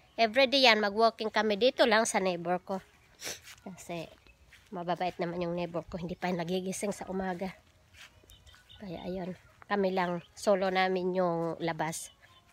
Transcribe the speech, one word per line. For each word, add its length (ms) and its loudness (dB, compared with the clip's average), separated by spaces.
Everyday 480 4
yan, 160 8
mag-walking 480 2
kami 320 0
dito 240 4
lang 240 4
sa 160 0
neighbor 400 -2
ko. 160 -6
Kasi 480 -12
mababait 480 -4
naman 240 -2
yung 80 -4
neighbor 320 -4
ko, 160 -10
hindi 160 -6
pa 160 -4
nagigising 640 -4
sa 160 -12
umaga. 400 -4
Kaya 240 -10
ayun, 320 -8
kami 240 2
lang, 400 -2
solo 400 2
namin 480 2
yung 400 0
labas. 560 -6